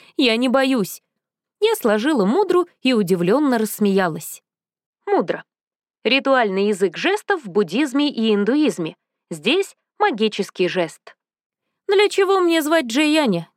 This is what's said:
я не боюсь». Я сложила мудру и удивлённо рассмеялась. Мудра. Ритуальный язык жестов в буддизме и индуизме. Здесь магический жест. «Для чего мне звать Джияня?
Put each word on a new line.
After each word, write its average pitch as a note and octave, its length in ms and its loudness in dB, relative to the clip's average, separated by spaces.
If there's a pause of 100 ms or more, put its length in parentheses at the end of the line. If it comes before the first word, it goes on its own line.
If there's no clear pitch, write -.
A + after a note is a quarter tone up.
(160)
я A#3 200 2
не B3+ 120 0
боюсь». C4 540 0 (580)
Я G#4+ 140 2
сложила G#3+ 520 0
мудру F4+ 420 2 (140)
и B3+ 100 2
удивлённо G#3+ 640 2
рассмеялась. G3 840 -2 (640)
Мудра. C4 380 -2 (580)
Ритуальный A#3 640 0
язык F3 300 -2
жестов F4+ 480 -2
в - 20 -12
буддизме A#3+ 640 -2
и A3 240 0
индуизме. G3+ 600 0 (360)
Здесь G#3+ 440 -2 (240)
магический G#3+ 720 -2
жест. - 480 -8 (680)
«Для G4 220 2
чего F#4+ 320 0
мне E4+ 200 2
звать D4+ 260 0
Джияня? C4 720 0